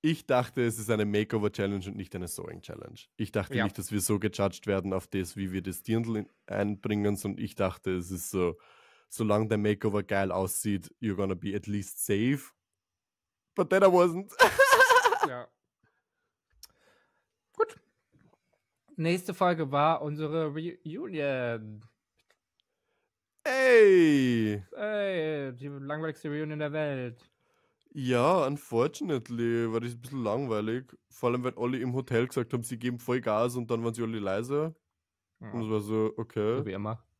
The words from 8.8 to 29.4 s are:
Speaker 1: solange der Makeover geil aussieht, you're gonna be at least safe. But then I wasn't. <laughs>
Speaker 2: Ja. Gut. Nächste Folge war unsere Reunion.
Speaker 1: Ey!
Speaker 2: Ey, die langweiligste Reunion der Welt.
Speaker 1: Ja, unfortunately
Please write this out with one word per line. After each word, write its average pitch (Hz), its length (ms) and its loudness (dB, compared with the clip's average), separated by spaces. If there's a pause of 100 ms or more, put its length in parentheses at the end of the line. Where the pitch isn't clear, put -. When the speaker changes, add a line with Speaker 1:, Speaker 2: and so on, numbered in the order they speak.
Speaker 1:
solange 107 400 0
der 110 100 0
Makeover 104 440 0
geil 98 300 0
aussieht, 95 680 -4
you're 107 140 -2
gonna 95 200 -2
be 95 200 -6
at 104 140 -6
least 101 360 -8
safe. 120 480 0 (1040)
But 185 160 0
then 190 140 6
I - 20 10
wasn't. 180 520 4
<laughs> 508 920 6
Speaker 2:
Ja. 247 180 -8 (2000)
Gut. - 240 -4 (1200)
Nächste 175 380 -2
Folge 165 360 0
war 147 320 2
unsere 151 500 -4
Reunion. 143 1300 -6 (1600)
Speaker 1:
Ey! 165 1160 6 (140)
Speaker 2:
Ey, 175 800 -4
die 131 140 -14
langweiligste 147 600 -8
Reunion 151 300 -6
der 151 140 -4
Welt. 135 560 -6 (680)
Speaker 1:
Ja, 135 520 4
unfortunately 120 1200 -2